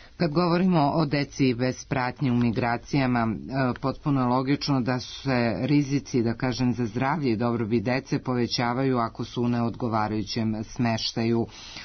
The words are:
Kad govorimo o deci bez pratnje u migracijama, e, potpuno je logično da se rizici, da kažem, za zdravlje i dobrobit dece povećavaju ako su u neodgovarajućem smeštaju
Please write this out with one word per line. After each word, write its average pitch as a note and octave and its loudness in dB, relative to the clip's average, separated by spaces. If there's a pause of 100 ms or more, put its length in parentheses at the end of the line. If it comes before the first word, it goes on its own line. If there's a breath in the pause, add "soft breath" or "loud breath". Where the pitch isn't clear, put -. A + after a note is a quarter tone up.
(160 loud breath)
Kad E3+ 2
govorimo F3 4 (100)
o D#3+ 2
deci C#3 2
bez B2+ -2
pratnje B2+ 0
u A#2+ 4
migracijama, A#2+ 2 (400)
e, A#2+ -4
potpuno C3+ 0
je B2+ 2
logično C3+ 2
da B2+ 0
se A#2+ -2
rizici, C3 0
da A2+ 0
kažem, B2 0
za A#2 -2
zdravlje C3+ -2
i A2 2
dobrobit A#2 0
dece C3+ -2
povećavaju B2 0
ako A2+ -4
su - -4
u A#2+ 2
neodgovarajućem A2 -2
smeštaju A#2 0 (380 loud breath)